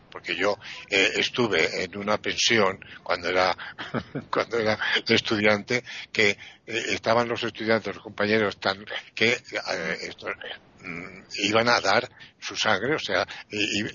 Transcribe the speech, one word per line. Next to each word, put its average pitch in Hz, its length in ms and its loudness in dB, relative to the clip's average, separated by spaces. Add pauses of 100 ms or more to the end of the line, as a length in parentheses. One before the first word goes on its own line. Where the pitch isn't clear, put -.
porque 87 260 -6
yo, 98 220 0 (320)
eh, 101 280 4
estuve 92 640 2
en 90 120 -8
una 101 220 0
pensión 98 640 2 (200)
cuando 87 260 -2
era, 92 260 4 (380)
<laughs> - 380 -6
cuando 110 260 0
era 107 220 2 (280)
estudiante, 107 760 2 (280)
que, 104 180 4
eh, 101 80 -2 (280)
estaban 113 640 0
los 117 160 -4
estudiantes, 110 500 0
los 87 100 -14
compañeros 104 560 0
tan, 98 240 -2 (300)
que, 113 200 4
eh, 87 680 -4
esto, 87 260 -10 (560)
mm, 92 400 -12 (200)
iban 110 260 4
a 113 120 6
dar 101 280 2 (300)
su - 160 -10
sangre, 110 400 0
o - 40 -4
sea, 95 280 0 (240)
y, 104 300 -2
y, 113 140 -2